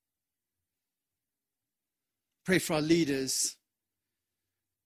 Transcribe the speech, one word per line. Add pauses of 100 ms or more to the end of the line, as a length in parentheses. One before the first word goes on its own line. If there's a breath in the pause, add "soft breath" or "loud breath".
(2500)
Pray
for
our
leaders. (1300)